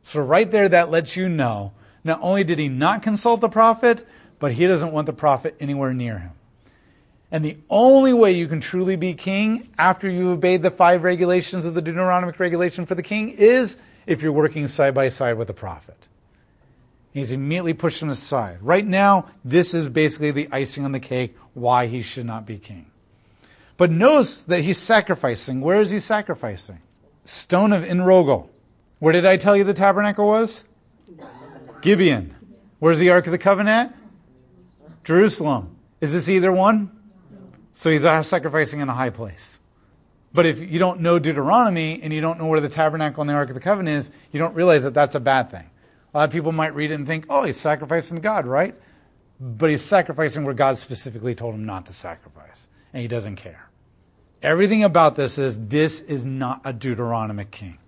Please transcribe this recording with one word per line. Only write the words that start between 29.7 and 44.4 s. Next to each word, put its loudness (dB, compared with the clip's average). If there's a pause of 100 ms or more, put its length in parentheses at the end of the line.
tabernacle 2
was? 0 (1160)
Gibeon. 2 (440)
Where's 4
the 6
Ark 6
of -4
the -2
Covenant? 2 (1120)
Jerusalem. 2 (240)
Is -2
this -2
either 2
one? 2 (840)
So -2
he's 2
sacrificing 0
in -6
a -4
high -4
place. -16 (720)
But 4
if 0
you -8
don't 0
know 2
Deuteronomy 0
and -8
you -4
don't -4
know -8
where 0
the -4
tabernacle -2
and -4
the -2
Ark -2
of -12
the -12
Covenant -2
is, -8 (200)
you -6
don't -4